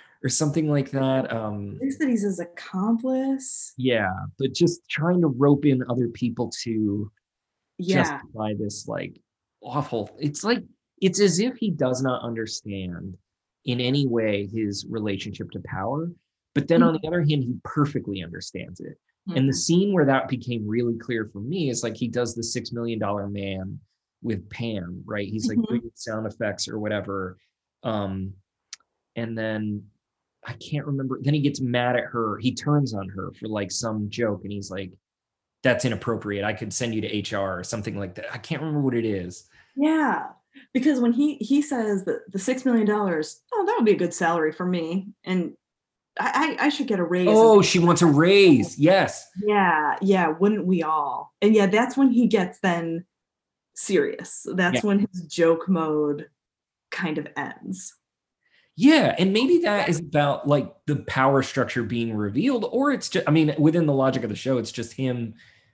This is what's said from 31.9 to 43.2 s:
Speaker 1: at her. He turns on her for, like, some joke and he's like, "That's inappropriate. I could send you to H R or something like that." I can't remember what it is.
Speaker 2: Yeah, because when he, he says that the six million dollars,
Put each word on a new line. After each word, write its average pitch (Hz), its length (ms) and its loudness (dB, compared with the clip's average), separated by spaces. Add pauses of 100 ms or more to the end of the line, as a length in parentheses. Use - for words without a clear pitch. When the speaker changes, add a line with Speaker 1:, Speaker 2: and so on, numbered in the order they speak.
Speaker 1:
at - 80 -2
her. 110 340 -4
He 117 160 -2
turns 143 400 0
on 95 140 -8
her 95 240 -12
for, 110 160 -12
like, 104 240 -6
some 107 380 -4
joke 107 340 -2
and 101 80 -10
he's 95 180 -10
like, 92 220 -10 (720)
"That's 127 200 2
inappropriate. 104 600 -2
I 110 80 0
could 107 200 -8
send 117 220 -4
you 110 60 -2
to 104 80 -4
H 104 260 -4
R 95 240 -2
or 90 60 -10
something 107 340 -6
like 95 160 -8
that." 104 180 -12
I 123 60 -12
can't 147 240 -8
remember 151 180 -2
what 131 140 0
it 117 100 0
is. 92 440 -6 (280)
Speaker 2:
Yeah, 277 520 2 (440)
because 262 280 2
when 233 120 4
he, 285 240 2
he 277 260 2
says 214 420 -2
that - 260 -6
the 196 80 -8
six 254 260 -2
million 233 220 4
dollars, 196 560 0 (100)